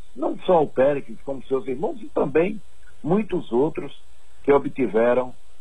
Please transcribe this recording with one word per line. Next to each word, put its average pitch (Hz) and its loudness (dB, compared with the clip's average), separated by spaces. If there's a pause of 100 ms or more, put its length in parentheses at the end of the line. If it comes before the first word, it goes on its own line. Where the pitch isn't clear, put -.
(140)
não 247 -2
só 185 2
ao 151 6
Péricles, 139 2
como 135 -6
seus 131 -2
irmãos, 180 -4
e - -8
também 170 0 (420)
muitos 175 0
outros 143 0 (460)
que 143 4
obtiveram 123 2 (260)